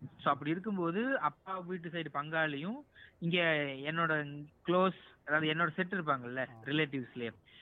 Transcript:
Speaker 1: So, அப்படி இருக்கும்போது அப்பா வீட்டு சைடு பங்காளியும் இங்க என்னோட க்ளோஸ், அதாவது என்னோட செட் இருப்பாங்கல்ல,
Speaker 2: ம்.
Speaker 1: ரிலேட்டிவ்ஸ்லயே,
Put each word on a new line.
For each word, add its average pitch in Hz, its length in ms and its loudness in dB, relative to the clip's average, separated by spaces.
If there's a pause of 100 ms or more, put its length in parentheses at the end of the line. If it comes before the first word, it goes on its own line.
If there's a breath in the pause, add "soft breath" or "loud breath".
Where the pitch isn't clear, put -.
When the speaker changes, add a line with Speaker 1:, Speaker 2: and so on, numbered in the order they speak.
(200)
Speaker 1:
So, 151 120 4
அப்படி 143 180 -2
இருக்கும்போது 190 680 0
அப்பா 185 400 -2
வீட்டு 175 300 -6
சைடு 160 240 -4
பங்காளியும் 156 720 -2 (340 loud breath)
இங்க 170 200 2 (280)
என்னோட 147 760 0 (220)
க்ளோஸ், 185 320 4 (260)
அதாவது 156 280 2
என்னோட 160 180 2
செட் 180 220 -2
இருப்பாங்கல்ல, 131 560 0
Speaker 2:
ம். 117 160 -16
Speaker 1:
ரிலேட்டிவ்ஸ்லயே, 135 680 -2 (320 loud breath)